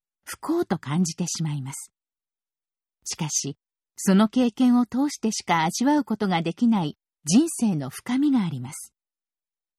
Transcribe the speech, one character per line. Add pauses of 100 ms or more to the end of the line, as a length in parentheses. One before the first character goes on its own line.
(240)
不
幸
と
感
じ
て
し
ま
い
ま
す。 (1120)
し
か
し、 (400)
そ
の
経
験
を
通
し
て
し
か
味
わ
う
こ
と
が
で
き
な
い (280)
人
生
の
深
み
が
あ
り
ま
す。 (880)